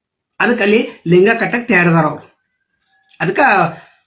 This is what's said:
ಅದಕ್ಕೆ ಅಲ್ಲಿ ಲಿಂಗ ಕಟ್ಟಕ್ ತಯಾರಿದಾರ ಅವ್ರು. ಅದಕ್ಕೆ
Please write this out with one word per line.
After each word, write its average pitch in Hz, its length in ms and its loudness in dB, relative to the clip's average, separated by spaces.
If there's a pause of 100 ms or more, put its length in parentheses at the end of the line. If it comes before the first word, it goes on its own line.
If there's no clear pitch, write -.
(400)
ಅದಕ್ಕೆ 208 240 -2
ಅಲ್ಲಿ 214 260 0 (180)
ಲಿಂಗ 180 220 4 (100)
ಕಟ್ಟಕ್ 226 280 -6
ತಯಾರಿದಾರ 170 380 2
ಅವ್ರು. - 260 -8 (880)
ಅದಕ್ಕೆ 180 220 -2 (640)